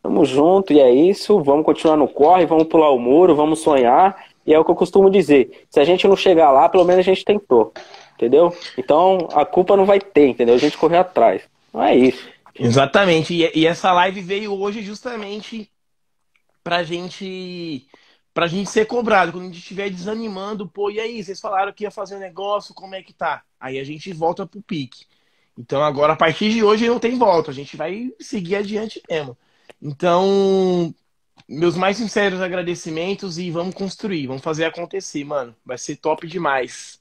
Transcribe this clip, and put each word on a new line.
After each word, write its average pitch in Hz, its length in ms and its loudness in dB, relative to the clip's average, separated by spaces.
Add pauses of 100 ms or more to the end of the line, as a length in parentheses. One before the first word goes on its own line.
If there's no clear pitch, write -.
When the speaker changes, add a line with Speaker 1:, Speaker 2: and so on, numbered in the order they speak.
Speaker 1:
tamo 185 240 0
junto 160 460 2
e 147 80 6
é 135 140 6
isso, 190 480 2
vamos 147 240 2
continuar 156 320 2
no 139 100 2
corre, 170 380 4
vamos 160 200 2
pular 160 260 4
o 127 80 2
muro, 147 360 4
vamos 151 240 0
sonhar, 151 680 2 (200)
e 151 80 4
é 156 60 6
o 160 60 4
que 165 60 0
eu 170 40 2
costumo 196 340 4
dizer, 147 600 2
se - 100 2
a 143 60 6
gente 180 200 2
não 196 120 4
chegar 165 340 4
lá, 139 160 6
pelo 180 160 4
menos 180 160 4
a 185 100 2
gente 185 140 0
tentou, 123 480 2 (440)
entendeu? 151 380 2 (240)
Então 170 560 2
a 147 120 2
culpa 185 320 2
não 196 80 4
vai 202 160 4
ter, 147 260 4
entendeu? 120 260 2
A 123 60 4
gente 147 180 0
correr 165 200 2
atrás, 117 460 2 (260)
então - 120 -8
é 320 140 2
isso. - 380 0 (200)
Speaker 2:
Exatamente, 151 800 0
e, 165 220 0
e 160 100 2
essa 170 280 0
live 190 280 0
veio 202 320 -8
hoje 202 300 -8
justamente 214 880 -14 (920)
pra 175 200 -4
gente, 175 1040 -12 (440)
pra 160 140 0
gente 180 240 -4
ser 214 160 0
cobrado, 214 460 0
quando 180 140 -14
a - 20 -14
gente 175 100 -18
estiver 196 320 -10
desanimando, 202 800 -10
pô, 202 240 -6
e 208 80 -8
aí, 226 240 -10
vocês 185 160 -14
falaram 196 320 -4
que 208 140 -10
ia 202 40 -8
fazer 196 260 -12
um 196 40 -14
negócio, 196 560 -8
como 190 180 -20
é 190 80 -14
que - 120 -20
tá? 151 280 -6 (180)
Aí 131 200 -10
a 135 40 -10
gente 151 300 -14
volta 160 320 -4
pro 202 160 -20
pique. - 440 -12 (520)
Então 135 240 -6
agora, 147 320 0
a - 40 0
partir 170 340 0
de 226 120 0
hoje, 214 240 2
não 233 120 0
tem 240 180 -4
volta, 180 320 2
a 139 40 -12
gente 139 240 -16
vai 190 320 -10 (100)
seguir 196 380 -6
adiante 214 520 -8
mesmo. 147 260 -8 (460)
Então, 180 1120 0 (560)
meus 160 260 -2
mais 190 220 -2
sinceros 202 420 -4
agradecimentos 175 1000 -8
e 180 100 -8
vamos 170 240 -8
construir, 190 540 -8
vamos 135 160 -10
fazer 160 220 -4
acontecer, 165 600 -10
mano. 135 300 -8 (100)
Vai - 140 -12
ser - 160 -12
top 156 320 -6
demais. 143 720 -6